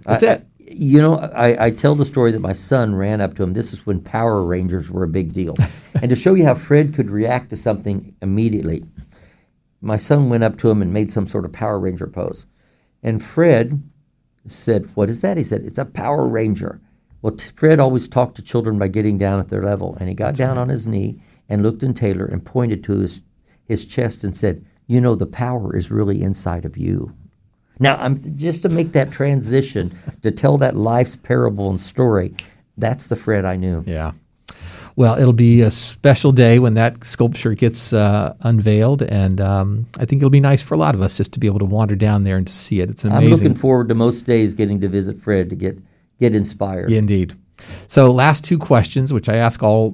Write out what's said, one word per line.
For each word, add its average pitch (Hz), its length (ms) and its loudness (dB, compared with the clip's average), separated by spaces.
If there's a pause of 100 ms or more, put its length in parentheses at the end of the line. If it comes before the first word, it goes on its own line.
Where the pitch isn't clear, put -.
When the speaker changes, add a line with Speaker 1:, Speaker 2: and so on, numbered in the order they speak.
Speaker 1:
That's 110 180 0
Speaker 2:
I, 233 120 6
Speaker 1:
it. - 80 -6
Speaker 2:
I, - 40 -20 (220)
you 143 340 4
know, 160 180 4
I, 120 480 0
I 113 40 2
tell 143 240 2
the 143 100 0
story 123 260 2
that 110 80 -2
my 95 140 -4
son 113 420 -2
ran 101 260 -2
up 98 140 -4
to 104 80 -4
him. 92 100 -2
This 113 180 -6
is - 140 -16
when 92 160 -2
Power 110 420 -2
Rangers 90 460 -4
were 92 140 -4
a 85 40 -2
big 82 260 -4
deal. 90 260 -4
Speaker 1:
<laughs> - 40 2 (380)
Speaker 2:
And 123 80 0
to 127 60 2
show 185 180 2
you 180 100 4
how 131 120 4
Fred 147 380 2
could 110 160 -2
react 113 420 -4
to 107 40 -10
something 104 640 -6
immediately, 98 640 -2 (960)
my 107 160 -4
son 143 340 2
went 117 140 2
up 110 140 0
to 117 120 2
him 107 120 2
and 87 100 -2
made 104 200 -2
some 101 160 -2
sort 98 180 -6
of - 80 -14
Power 107 260 -4
Ranger 92 280 -6
pose. 87 400 -10 (560)
And 113 200 -4
Fred 143 580 2 (680)
said, - 480 -2
"What 104 140 0
is 117 120 -8
that?" 190 160 -2
He 160 80 -2
said, 104 180 -4
"It's - 140 -14
a 135 80 -4
Power 135 420 -4
Ranger." 113 540 -4 (400)
Well, 107 140 -4
t-, - 200 -18
Fred 156 240 4
always 131 300 0
talked 123 260 -2
to - 60 -18
children 110 360 -2
by 98 120 -2
getting 104 280 0
down 98 220 -2
at 92 80 -6
their 98 160 -6
level. 92 340 -4
And 90 120 -6
he 92 60 -6
got 104 120 -4
Speaker 1:
That's 135 120 -4
Speaker 2:
down 131 180 -2
Speaker 1:
right. 123 60 -2
Speaker 2:
on 127 60 -4
his 139 160 -4
knee 104 360 -4 (260)
and 104 160 0
looked 113 180 -2
in 131 120 -2
Taylor 98 320 -4
and 95 180 -6
pointed 117 400 -4
to 98 160 -2
his, 92 220 -6 (420)
his - 220 -6
chest - 400 -6
and 92 100 -6
said, 95 300 -4 (220)
"You 123 120 2
know, 123 160 2
the 90 100 -4
power 123 520 -6
is 98 140 -4
really 101 320 -2
inside 90 420 -4
of - 100 -12
you." 92 380 -4 (640)
Now, 135 180 2
I'm, 135 200 -2 (200)
just 165 260 -6
to 190 60 0
make 165 240 -2
that 139 180 0
transition, 131 840 -2 (260)
to 110 80 0
tell 147 280 2
that 131 180 0
life's 117 400 0
parable 110 520 -2
and 92 100 -2
story, 104 540 0 (440)
that's 117 300 -4
the 117 100 -4
Fred 101 280 -2
I 92 120 -2
knew. 90 300 -4
Speaker 1:
Yeah. 80 240 -6 (840)
Well, 120 240 4
it'll 127 140 6
be 117 260 6
a 110 120 4
special - 600 2
day 120 260 6
when 120 180 4
that 117 300 0
sculpture 117 480 0
gets, 117 380 -2
uh, 104 480 2
unveiled, 110 640 2
and, 98 400 0
um, 98 460 -2 (120)
I 117 60 -2
think 139 160 0
it'll 135 80 4
be 139 100 6
nice 139 220 4
for - 120 -8
a 156 40 0
lot 151 180 2
of 95 60 -2
us 95 160 -2
just - 160 -4
to - 80 -10
be 107 60 2
able 101 120 0
to 101 60 0
wander 104 320 0
down 104 260 2
there 95 140 0
and 92 100 -2
to - 60 -10
see - 260 -4
it. 90 100 -2
It's - 140 -8
an 107 80 0
Speaker 2:
I'm 127 140 2
Speaker 1:
amazing 160 240 6
Speaker 2:
looking - 100 0
forward 127 300 2
to 117 40 0
most 117 320 0
days 113 280 2
getting 104 260 -2
to 98 80 0
visit 98 320 -4
Fred 95 300 0
to 92 80 -10
get, 95 200 -6 (400)
get 117 160 2
inspired. 98 580 -4
Speaker 1:
Yeah, 110 80 2
indeed. 101 340 0 (560)
So 131 200 6
last 139 360 2
two 170 120 0
questions, 131 540 0
which 113 160 -2
I 110 80 2
ask 117 260 0
all 110 320 2